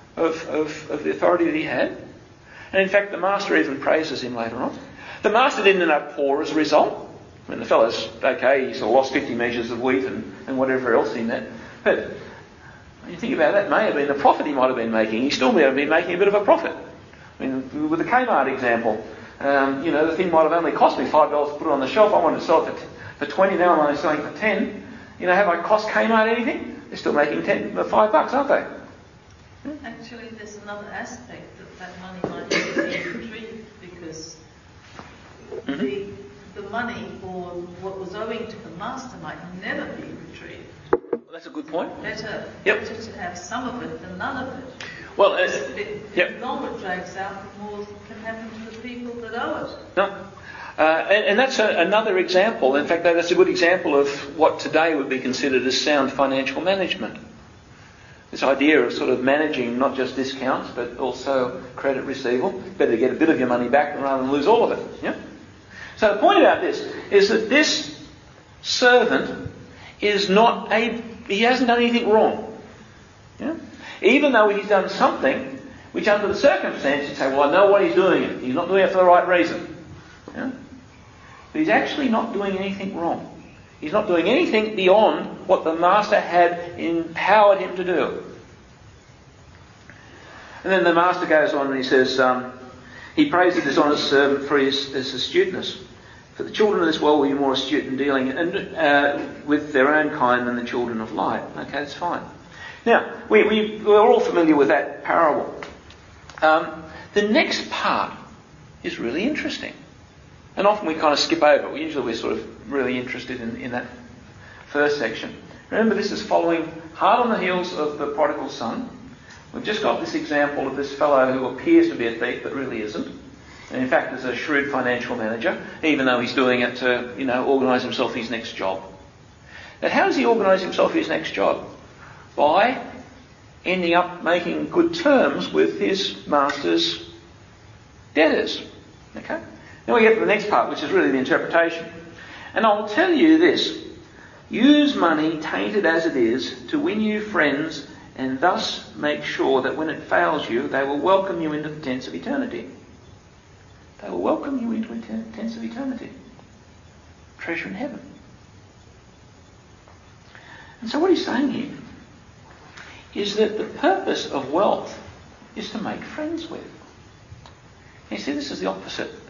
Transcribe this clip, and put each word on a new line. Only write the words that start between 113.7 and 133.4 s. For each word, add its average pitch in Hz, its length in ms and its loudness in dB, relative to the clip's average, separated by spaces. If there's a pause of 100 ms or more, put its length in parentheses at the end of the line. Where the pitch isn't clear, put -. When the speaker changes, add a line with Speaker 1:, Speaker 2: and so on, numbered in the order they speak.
Speaker 1:
that 175 140 -6 (840)
first 147 300 0
section. - 380 -6 (340)
Remember, 220 240 2
this - 180 -2
is 156 100 -6
following 170 500 0 (220)
hard 208 260 4
on 240 80 2
the 208 100 0
heels 180 360 -2
of 147 240 -4
the 143 80 -4
prodigal 147 420 -2
son. - 400 -6 (640)
We've - 120 -10
just 208 180 -4
got - 180 0
this 165 140 -8
example 143 520 0
of 135 100 -6
this 139 180 -6
fellow 135 360 4
who 131 180 -2
appears 165 420 4
to 143 40 -4
be 117 120 -2
a 113 80 -2
thief 120 280 -4
but - 120 -6
really 120 260 -6
isn't. - 400 -8 (500)
And 127 120 -4
in 127 60 -2
fact 147 240 0
is 123 120 -10
a 117 120 -4
shrewd 139 340 0
financial 123 460 -2
manager, 117 420 -4 (240)
even 139 220 2
though 123 160 2
he's 117 140 -4
doing 127 260 4
it 120 160 -2
to, 123 400 0
you 139 80 -6
know, 127 220 0
organise 127 360 2
himself 117 320 -2
his 117 140 -6
next 117 240 -8
job. 95 300 -4 (960)
But - 120 0
how 311 120 4
does 392 120 2
he 254 100 2
organise 196 340 4
himself 170 320 0
his 160 160 0
next 160 240 -4
job? - 340 0 (680)
By 185 460 2 (800)